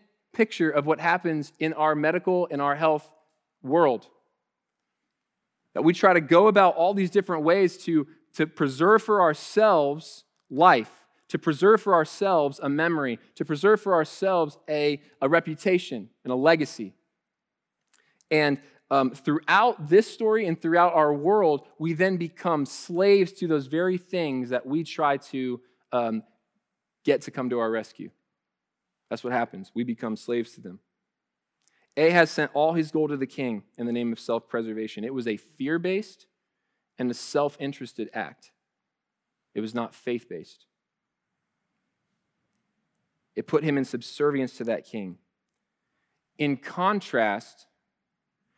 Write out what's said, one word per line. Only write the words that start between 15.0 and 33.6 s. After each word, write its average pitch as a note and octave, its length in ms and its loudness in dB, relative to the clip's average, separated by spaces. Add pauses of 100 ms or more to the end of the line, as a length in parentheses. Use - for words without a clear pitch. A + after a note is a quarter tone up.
a C3+ 80 0
reputation E3 800 -2 (160)
and B2+ 80 -6
a B2+ 40 -2
legacy. C#3 580 0 (1400)
And, D3 280 2 (340)
um, C3+ 200 2
throughout E3+ 760 0
this G3 240 4
story A3 340 0
and D#3+ 140 -2
throughout E3+ 340 4
our D3+ 200 4
world, D#3+ 540 2 (100)
we E3 140 -4
then F#3 240 0
become E3 500 -4
slaves F#3+ 680 2
to F3+ 120 -6
those D3 200 0
very F3 320 -2
things C#3+ 520 -4
that B2 160 -4
we D3+ 160 -4
try D3 360 -2
to, B2+ 420 -8 (320)
um, A2+ 320 -2 (800)
get C3+ 180 0
to - 80 -14
come B2+ 200 -6
to A#2+ 100 -2
our A2+ 100 0
rescue. G#2+ 400 -8 (960)
That's - 160 -10
what B2 80 -4
happens. A#2 420 -6
We A#2+ 100 -6
become A2+ 320 -8
slaves A#2+ 360 -8
to - 80 -20
them. F#2+ 200 -18 (1160)
Ahaz E3 340 4
sent D3+ 240 -4
all D#3 180 2
his D#3+ 180 -2
gold D#3 200 -2
to D3 60 -4
the C3+ 100 -4
king A#2+ 380 -8 (120)